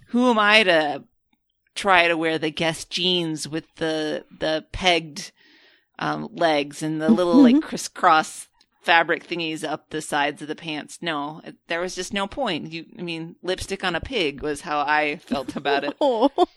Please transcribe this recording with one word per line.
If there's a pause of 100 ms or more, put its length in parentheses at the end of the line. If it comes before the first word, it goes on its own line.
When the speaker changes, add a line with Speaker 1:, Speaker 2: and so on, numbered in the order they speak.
Speaker 1:
who
am
I
to (680)
try
to
wear
the
Guess
jeans
with (100)
the, (140)
the
pegged, (680)
um,
legs
and
the
little,
like,
Speaker 2:
<laughs>
Speaker 1:
crisscross (380)
fabric
thingies
up
the
sides
of
the
pants.
No,
it, (120)
there
was
just
no
point.
You, (120)
I
mean,
lipstick
on
a
pig
was
how
I
felt
about
it.
Speaker 2:
<laughs>
Oh, (260)